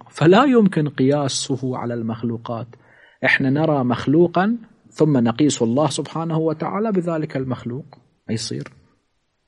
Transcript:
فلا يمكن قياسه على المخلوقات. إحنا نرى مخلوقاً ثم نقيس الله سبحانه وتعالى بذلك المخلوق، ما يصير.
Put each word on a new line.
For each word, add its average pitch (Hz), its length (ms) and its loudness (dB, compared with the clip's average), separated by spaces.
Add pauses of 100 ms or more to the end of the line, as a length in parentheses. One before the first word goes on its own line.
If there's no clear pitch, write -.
فلا 185 340 6
يمكن 208 460 4
قياسه 135 880 -2
على 120 160 -6
المخلوقات. 113 760 -6 (580)
إحنا 135 240 2
نرى 147 340 2
مخلوقاً 170 760 2 (320)
ثم 156 280 2
نقيس 117 440 0
الله 127 280 2
سبحانه 160 480 -6
وتعالى 160 540 -2
بذلك 165 460 -4
المخلوق، 131 480 -8 (420)
ما - 60 -4
يصير. 123 340 -8 (800)